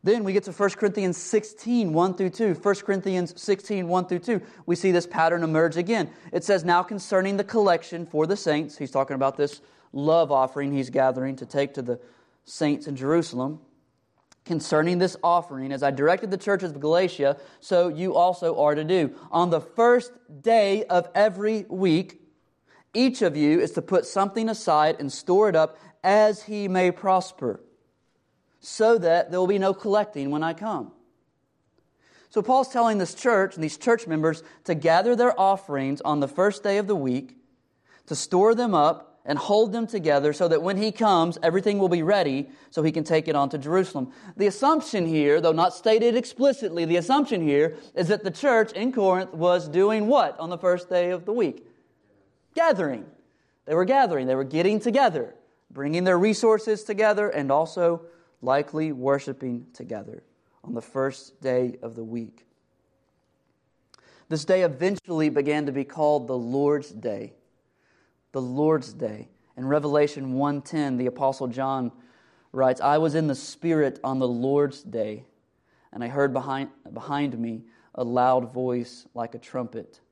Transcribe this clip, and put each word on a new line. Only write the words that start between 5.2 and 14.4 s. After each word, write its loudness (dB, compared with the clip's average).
emerge 2
again. -2
It -4
says, 2
"Now 4
concerning -2
the -2
collection 0
for 0
the -2
saints," -4
he's -10
talking -2
about -2
this -4
love 2
offering 0
he's -4
gathering 0
to -14
take -2
to -8
the -6
saints -4
in -8
Jerusalem. -2